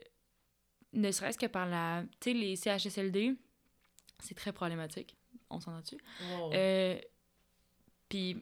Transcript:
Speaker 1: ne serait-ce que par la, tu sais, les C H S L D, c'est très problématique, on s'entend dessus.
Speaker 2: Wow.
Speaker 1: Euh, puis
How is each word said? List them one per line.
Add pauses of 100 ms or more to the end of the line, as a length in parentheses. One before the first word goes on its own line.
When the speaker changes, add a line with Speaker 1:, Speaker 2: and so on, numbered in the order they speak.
(920)
Speaker 1:
ne
serait-ce
que
par
la, (160)
tu
sais,
les
C
H
S
L
D, (840)
c'est
très
problématique, (320)
on
s'entend
dessus. (340)
Speaker 2:
Wow.
Speaker 1:
Euh, (1120)
puis